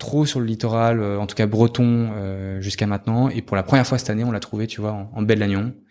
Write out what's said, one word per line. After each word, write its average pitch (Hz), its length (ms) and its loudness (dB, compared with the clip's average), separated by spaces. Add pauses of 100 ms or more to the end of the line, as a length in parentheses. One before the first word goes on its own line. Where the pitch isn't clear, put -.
trop 147 260 0
sur 135 140 -2
le 117 60 0
littoral, 113 520 2
euh, 101 220 -2
en 104 60 -2
tout - 100 -10
cas 110 100 4
breton, 117 680 4
euh, 95 440 -6
jusqu'à 101 280 -2
maintenant. 113 400 0
Et 117 120 -2
pour - 140 -4
la 190 80 0
première 135 240 4
fois 127 120 0
cette - 120 -6
année, 110 140 0
on 120 80 -2
l'a 104 80 -2
trouvée, 107 260 -4
tu - 140 -8
vois, 104 100 -2
en, 104 240 -8
en 110 80 -2
baie 107 140 4
de 107 40 0
Lannion. 101 320 0 (180)